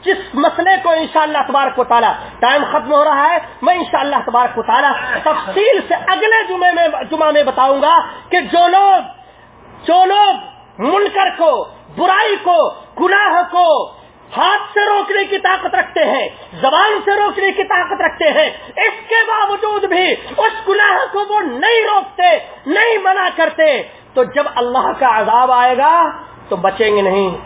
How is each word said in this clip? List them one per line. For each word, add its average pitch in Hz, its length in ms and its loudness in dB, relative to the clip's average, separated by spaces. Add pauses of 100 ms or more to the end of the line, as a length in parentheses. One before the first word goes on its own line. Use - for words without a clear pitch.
جس 370 140 0 (160)
مسئلے 330 380 0 (120)
کو 339 60 0
انشاءاللہ 311 480 0 (100)
تبارک 262 320 0
و 247 40 2
تعالیٰ، 233 300 2 (260)
ٹائم 269 320 2
ختم 254 220 -2
ہو 294 100 4
رہا 302 300 2
ہے، 339 40 0 (240)
میں 339 140 2
انشاءاللہ 285 400 -2 (100)
تبارک 240 320 0
و 226 40 -4
تعالیٰ 269 300 2 (320)
تفصیل 370 640 0
سے 339 60 -2
اگلے 415 540 0
جمعے 359 240 0
میں، 339 160 2 (240)
جمعہ 311 200 0
میں 294 120 2
بتاؤں 269 380 2
گا 311 200 4 (280)
کہ 359 100 2
جو 339 280 2
لوگ، 381 340 4 (840)
جو 359 180 4
لوگ 403 300 2 (460)
منکر 381 560 0
کو، 269 300 0 (300)
برائی 392 460 0
کو، 339 260 2 (300)
گناہ 359 420 2 (100)
کو 330 500 0 (360)
ہاتھ 381 360 0
سے 415 60 0
روکنے 403 440 0
کی 392 140 -4
طاقت 370 380 -2
رکھتے 349 280 -2
ہیں، 214 260 -2 (320)
زبان 370 440 2
سے 403 60 0
روکنے 392 400 0
کی 392 120 -4
طاقت 381 380 -2
رکھتے 330 280 -2
ہیں، 294 180 2 (200)
اس - 420 -6
کے 453 60 0 (120)
باوجود 415 560 -2
بھی 370 280 0
اس - 560 -4
گناہ 415 460 0
کو 403 160 -4
وہ 415 120 0
نہیں 415 540 0
روکتے، 339 420 0 (280)
نہیں 427 380 0
منع 381 320 0
کرتے، 311 480 0 (300)
تو 254 100 2
جب 285 200 -2 (120)
اللہ 247 440 -2
کا 233 200 2
عذاب 254 320 2
آئے 247 260 2
گا 311 340 2 (380)
تو 202 60 -2
بچیں 196 400 0
گے 202 60 2
نہیں۔ 190 280 0 (160)